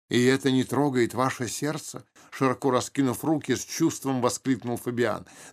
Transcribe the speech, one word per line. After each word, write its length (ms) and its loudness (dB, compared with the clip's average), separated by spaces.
"И 140 4
это 260 2
не 140 2
трогает 500 2
ваше 320 -2
сердце?" — 580 -8
широко 420 0
раскинув 520 0
руки, 300 0
с 100 -4
чувством 560 -2
воскликнул 580 -2
Фабиан. 480 -2